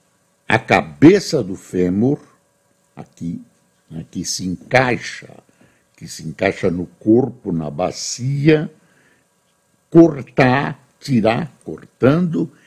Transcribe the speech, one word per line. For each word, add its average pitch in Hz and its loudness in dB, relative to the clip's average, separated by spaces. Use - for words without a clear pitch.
a 113 2
cabeça 127 2
do 92 -10
fêmur, 90 -2
aqui, - -12
né, 80 -14
que 87 -10
se - -8
encaixa, - -4
que 82 -20
se - -16
encaixa 95 -4
no 87 -6
corpo, 113 0
na 80 -4
bacia, 139 -2
cortar, 147 2
tirar, 123 0
cortando, 151 -2